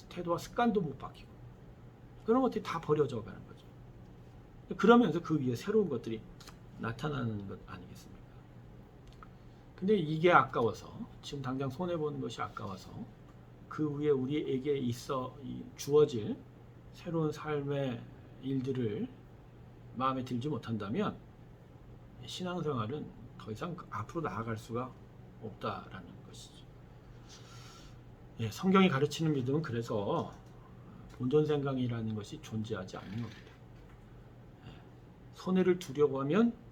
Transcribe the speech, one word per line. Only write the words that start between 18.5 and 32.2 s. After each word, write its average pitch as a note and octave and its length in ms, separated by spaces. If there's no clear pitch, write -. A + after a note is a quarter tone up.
마음에 C3 300
들지 B2 240
못한다면 A#2 680
신앙생활은 D3+ 800
더 - 120
이상 D3+ 260
앞으로 - 320
나아갈 A2 360
수가 A#2+ 340
없다라는 F#2+ 680
것이죠. - 380
예, A2 100
성경이 F#3+ 380
가르치는 D3 460
믿음은 C3+ 280
그래서 A#2 720
본전 D3 340
생각이라는 B2+ 680
것이 G2+ 280